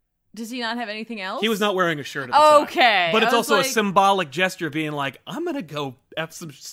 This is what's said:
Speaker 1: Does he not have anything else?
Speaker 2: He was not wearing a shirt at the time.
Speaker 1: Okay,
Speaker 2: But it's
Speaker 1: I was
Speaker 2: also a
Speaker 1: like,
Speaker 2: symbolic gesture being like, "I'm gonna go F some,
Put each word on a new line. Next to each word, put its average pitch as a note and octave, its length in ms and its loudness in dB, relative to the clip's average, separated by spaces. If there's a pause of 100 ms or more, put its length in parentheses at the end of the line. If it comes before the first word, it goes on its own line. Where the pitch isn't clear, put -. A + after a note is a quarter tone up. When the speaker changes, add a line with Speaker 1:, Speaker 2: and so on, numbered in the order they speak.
(340)
Speaker 1:
Does G#3+ 160 -12
he B3 120 -8
not A#3 160 -6
have A#3+ 100 -6
anything G#3+ 320 -10
else? G3 220 -8
Speaker 2:
He A3 80 2
was G#3 100 -2
not G#3 160 0
wearing E3+ 240 0
a C3 40 -10
shirt C3+ 260 -10
at - 20 -14
the B3+ 60 2
time. D4+ 260 8
Speaker 1:
Okay, G#3 480 2
Speaker 2:
But A3 120 2
it's A#3+ 100 2
Speaker 1:
I A#3+ 40 4
was A#3 120 0
Speaker 2:
also - 60 2
a F3+ 80 2
Speaker 1:
like, - 80 -2
Speaker 2:
symbolic G3 600 2
gesture F3+ 380 -4
being D3+ 240 -4
like, C#3 340 -6
"I'm A#3 160 -8
gonna C#4+ 180 -6
go C#3+ 340 -10 (200)
F D#3+ 160 -8
some, E3 200 -16 (200)